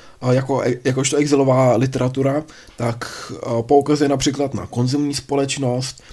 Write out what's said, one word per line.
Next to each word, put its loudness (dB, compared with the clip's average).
a, 2
jako 0
e-, -2
jakožto 0
exilová 4
literatura, 0
tak, -6
a, -2
poukazuje 4
například -2
na -6
konzumní -2
společnost, -2